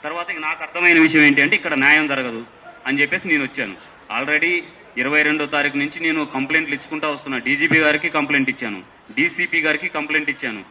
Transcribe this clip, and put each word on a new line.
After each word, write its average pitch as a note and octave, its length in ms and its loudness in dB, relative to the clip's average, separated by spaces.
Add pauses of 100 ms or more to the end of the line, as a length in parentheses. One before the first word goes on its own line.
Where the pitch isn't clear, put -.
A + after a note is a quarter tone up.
తర్వాత E3+ 260 -8
ఇంక F3 100 -8
నాకు D#3+ 240 -6
అర్థమైన F3 360 4
విషయం D#3 220 6
ఏంటి C#3+ 200 6
అంటే, C#3+ 140 4
ఇక్కడ E3+ 180 -2
న్యాయం D3 340 4
జరగదు B2 380 -4 (420)
అని C#3 140 2
చెప్పేసి F3+ 260 0
నేను D3+ 160 2
వచ్చాను. A#2+ 320 -6 (460)
Already D#3 400 0 (360)
ఇరవై C#3+ 240 0
రెండో D3+ 240 0
తారీఖు C#3+ 320 -2
నుంచి C#3+ 220 -4
నేను D#3+ 260 -2
కంప్లైంట్లు C#3+ 500 -2
ఇచ్చుకుంటా D#3 320 -6
వస్తున్నా. C#3 300 -6
డీజీపీ C#3+ 420 0
గారికి D3+ 300 2
కంప్లైంట్ C#3 400 0
ఇచ్చాను, A2 320 -8 (340)
డీసీపీ E3+ 460 -2
గారికి D3+ 260 -2
కంప్లైంట్ D3+ 420 -4
ఇచ్చాను A#2 420 -8